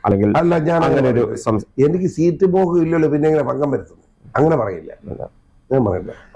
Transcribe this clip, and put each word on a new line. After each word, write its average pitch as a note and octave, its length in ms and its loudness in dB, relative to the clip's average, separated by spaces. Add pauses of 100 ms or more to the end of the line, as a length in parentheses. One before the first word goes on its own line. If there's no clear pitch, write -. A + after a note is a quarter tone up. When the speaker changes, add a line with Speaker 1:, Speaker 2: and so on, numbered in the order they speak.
Speaker 1:
അല്ലെങ്കിൽ G2+ 320 2
Speaker 2:
അല്ല, E3+ 200 2
ഞാൻ E3 260 0
Speaker 1:
അങ്ങനെ C3+ 260 2
ഒരു A#2+ 100 2
Speaker 2:
പറയുന്നത് A2+ 200 -2
Speaker 1:
സംസ്- A#2 460 0
Speaker 2:
എനിക്ക് F3+ 220 0
സീറ്റ് E3+ 380 0
മോഹം F3 360 2
ഇല്ലല്ലോ, D#3+ 280 0
പിന്നെ D3+ 200 2
എങ്ങനെ D#3 140 2
ഭംഗം C3+ 280 -2
വരുത്തുന്നത്? - 640 -10
അങ്ങനെ D#3 180 4
പറയില്ല, F2 380 -6 (160)
Speaker 1:
അല്ല. - 200 -12 (420)
Speaker 2:
ഞാൻ C3 140 2
പറയില്ല. F2+ 260 -4 (240)